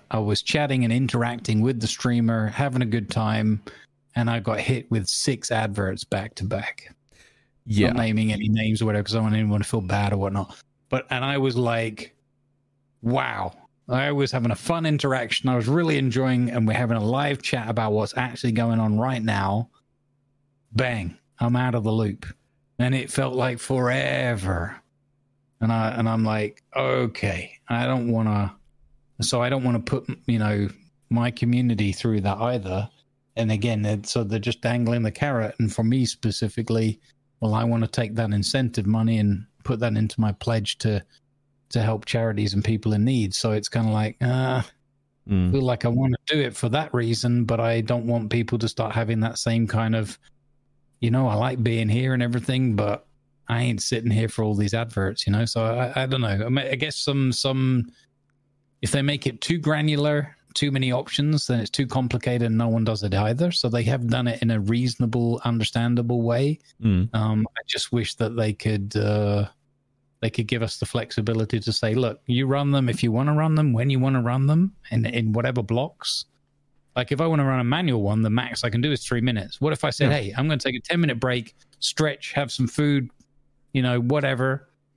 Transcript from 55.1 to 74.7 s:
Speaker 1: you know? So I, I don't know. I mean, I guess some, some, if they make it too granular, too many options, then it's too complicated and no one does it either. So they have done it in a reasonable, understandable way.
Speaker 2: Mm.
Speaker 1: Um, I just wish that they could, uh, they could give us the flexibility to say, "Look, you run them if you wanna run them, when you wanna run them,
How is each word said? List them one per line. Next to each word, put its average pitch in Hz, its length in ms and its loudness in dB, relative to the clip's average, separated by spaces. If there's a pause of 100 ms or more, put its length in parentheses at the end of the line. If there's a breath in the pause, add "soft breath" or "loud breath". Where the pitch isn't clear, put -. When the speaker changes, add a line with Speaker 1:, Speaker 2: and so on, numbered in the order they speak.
Speaker 1:
you 101 60 2
know? 110 120 2
So 113 200 -2
I, 123 380 -2
I - 20 -4
don't 131 160 -2
know. 104 240 0
I 120 40 -2
mean, 131 180 0
I 127 80 -2
guess 147 200 -4
some, 139 380 0
some, 131 580 0 (880 loud breath)
if 110 100 -4
they 139 100 2
make 143 260 -2
it 113 140 -8
too 170 160 0
granular, 151 800 0 (180)
too 143 180 0
many 131 200 0
options, 143 560 0
then 120 120 2
it's 104 100 -4
too 135 180 0
complicated 123 600 0
and 110 100 2
no 117 120 2
one 113 160 2
does 107 180 0
it 98 100 0
either. 120 380 2
So - 180 0
they 117 140 0
have 120 240 0
done 120 200 2
it 113 140 -2
in 113 100 4
a 110 100 2
reasonable, 117 800 0
understandable 120 800 0
way. 127 380 2 (220 soft breath)
Speaker 2:
Mm. 104 320 4
Speaker 1:
Um, 110 340 2 (100)
I - 100 -10
just - 240 -6
wish 120 240 -2
that 117 220 -2
they 107 160 0
could, 104 420 -2
uh, 104 520 2 (720)
they 110 80 0
could 110 180 -2
give 117 160 0
us - 140 -4
the - 80 -4
flexibility 113 720 -2
to 107 140 -2
say, 110 220 0
"Look, 120 320 -2
you 123 200 2
run 139 240 2
them 135 160 2
if 117 160 -2
you 117 80 4
wanna 139 220 2
run 156 220 2
them, 151 180 4
when 123 160 2
you 135 100 2
wanna 131 220 2
run 127 260 2
them, 170 260 4 (160)